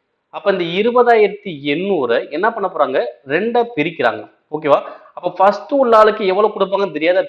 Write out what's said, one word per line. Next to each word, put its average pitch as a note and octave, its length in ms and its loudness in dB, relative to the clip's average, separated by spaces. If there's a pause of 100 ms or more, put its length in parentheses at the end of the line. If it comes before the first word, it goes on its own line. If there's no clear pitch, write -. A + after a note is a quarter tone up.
(360)
அப்ப G3 180 0
இந்த F3+ 100 -4 (160)
இருபதாயிரத்தி A3+ 720 2 (220)
எண்ணூறை D#3 440 0 (180)
என்ன F#3+ 100 0 (100)
பண்ண G3 180 -4
போறாங்க? C#3 240 0 (340)
ரெண்டா A3+ 300 0 (140)
பிரிக்கிறாங்க. C#3 460 -2 (340)
ஓகேவா? D3 220 2 (380)
அப்ப F3 220 -8
ஃபர்ஸ்ட் G3+ 420 0
உள்ள A#3 200 4
ஆளுக்கு G#3+ 220 4 (100)
எவ்வளவு G#3 220 0
கொடுப்பாங்கன்னு F#3+ 420 -2
தெரியாத, F3 320 0